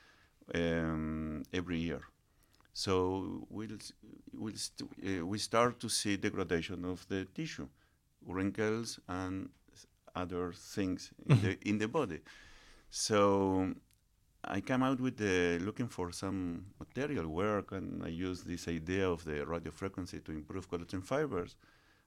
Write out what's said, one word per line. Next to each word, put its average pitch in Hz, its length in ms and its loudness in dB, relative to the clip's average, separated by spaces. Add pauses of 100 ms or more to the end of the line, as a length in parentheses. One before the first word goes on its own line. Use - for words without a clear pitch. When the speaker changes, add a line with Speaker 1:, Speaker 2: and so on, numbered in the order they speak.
(560)
Speaker 1:
um, 80 880 0 (100)
every 87 240 0
year. 82 240 0 (720)
So 92 760 2
we'll 110 240 -8
s-, - 200 -14 (400)
we'll 110 220 -6
st-, - 340 -8 (320)
uh, 82 40 -2
we 104 120 -2
start 117 420 4
to 113 100 -4
see 101 280 2
degradation 87 680 0
of 90 220 -6
the 95 260 0
tissue, 156 340 -8 (580)
wrinkles, 107 840 0
and 92 420 -4 (240)
s-, - 140 -20 (280)
other 90 380 -2
things - 580 -4 (140)
in 120 160 8
the, 95 200 2
Speaker 2:
<laughs> 104 80 0
Speaker 1:
in 104 100 4
the 110 80 2
body. 113 320 -2 (680)
So 98 840 6 (680)
I 98 180 -2
come 127 220 2
out 131 160 2
with 127 180 0
the, 90 420 4
looking 107 280 -2
for 90 240 -4
some 95 540 -2 (140)
material 123 480 -2
work, 95 440 0
and 87 320 -4
I 82 60 -4
use 90 340 -2
this 87 240 -6
idea 90 420 2
of 82 140 0
the 73 220 -2
radio 82 260 -4
frequency 92 480 -6
to 80 120 -10
improve 78 380 -6
collagen 87 340 -6
fibers. 135 520 -2 (520)